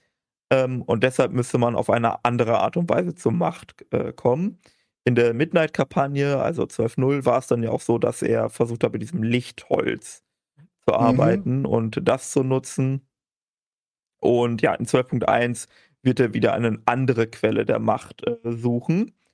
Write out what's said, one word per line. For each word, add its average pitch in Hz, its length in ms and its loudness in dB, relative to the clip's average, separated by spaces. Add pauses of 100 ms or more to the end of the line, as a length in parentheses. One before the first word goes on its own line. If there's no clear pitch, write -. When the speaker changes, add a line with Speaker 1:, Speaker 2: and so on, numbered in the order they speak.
(500)
Speaker 1:
Ähm, 127 320 0
und 113 200 0
deshalb 127 300 2
müsste 123 240 -2
man 120 180 2
auf - 140 0
eine 117 380 0
andere 117 320 2
Art 101 180 0
und 175 140 -2
Weise 175 240 0
zur - 180 -2
Macht, - 600 -6
äh, 123 200 -4
kommen. 147 460 -2 (460)
In 123 100 2
der 120 180 4
Midnight-Kampagne, 143 1040 0
also - 280 -2
zwölf - 320 -4
null, 135 260 0
war 123 140 2
es - 80 -4
dann 117 160 0
ja 113 80 -2
auch 127 100 -2
so, 117 160 0
dass 113 240 -2
er 113 300 0
versucht 117 340 -2
hat, 113 80 0
mit 117 80 -6
diesem 110 220 -6
Lichtholz - 1000 -4 (640)
zu - 60 4
Speaker 2:
Mhm. - 80 2
Speaker 1:
arbeiten 120 640 2
und 113 400 -2
das 120 260 0
zu 139 100 -2
nutzen. 131 640 -2 (1120)
Und 120 420 0
ja, - 120 2
in 123 120 -4
zwölf 127 220 2
Punkt 117 200 -2
eins 117 400 0 (340)
wird 127 180 2
er 110 140 2
wieder 110 200 2
eine 113 300 0
andere 120 420 2
Quelle 110 380 -2
der 110 140 0
Macht, 110 480 -4
äh, 120 180 -2
suchen. 120 680 -2 (220)